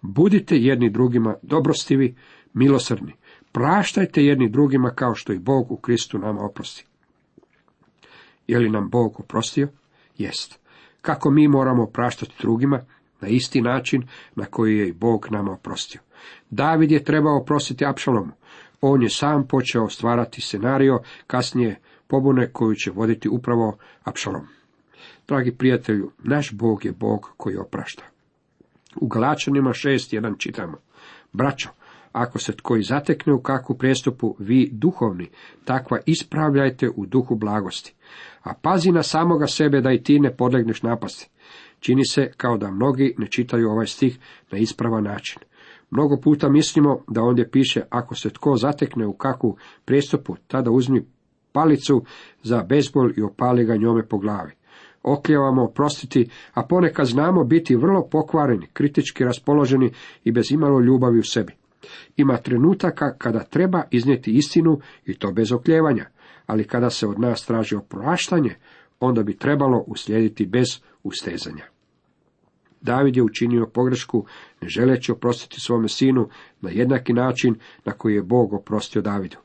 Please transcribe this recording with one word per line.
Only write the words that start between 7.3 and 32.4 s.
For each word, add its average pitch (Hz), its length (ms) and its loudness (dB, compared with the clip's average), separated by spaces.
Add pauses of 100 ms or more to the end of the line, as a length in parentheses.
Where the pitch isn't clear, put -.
Je 120 120 0
li 117 100 2
nam 104 200 -2
Bog 113 300 0
oprostio? 139 480 -2 (500)
Jest. - 420 -10 (420)
Kako 147 300 0
mi 147 160 6
moramo 131 360 4
opraštati 117 580 -4
drugima? 123 400 0 (400)
Na 98 60 -10
isti 123 340 0
način 127 460 -2 (280)
na 101 100 -8
koji 110 320 0
je 101 100 0
i 87 60 -6
Bog 110 380 -2
nama 101 200 -6
oprostio. - 500 -12 (480)
David 156 420 2
je 147 120 2
trebao 151 340 2
oprostiti 139 480 -2
Apšalomu. 123 460 -2 (500)
On 135 220 4
je 110 60 2
sam 143 380 -2
počeo 123 420 -2
stvarati 120 520 -2
scenario 131 580 0 (280)
kasnije 123 520 -2 (280)
pobune 131 440 2
koju 110 240 0
će 101 160 -6
voditi 110 380 -2
upravo 117 480 -2 (260)
Apšalom. 78 440 -10 (800)
Dragi 127 240 0
prijatelju, 123 600 0 (120)
naš 143 300 -2
Bog 110 320 -2
je 95 60 -4
Bog 107 460 -4
koji 95 200 -8
oprašta. - 460 -12 (920)
U - 120 -4
Galačanima 135 680 0
šest 135 400 -2
jedan 107 240 -6
čitamo: 110 400 -10 (560)
Braćo, - 360 -4 (460)
„Ako 120 240 -4
se - 160 -6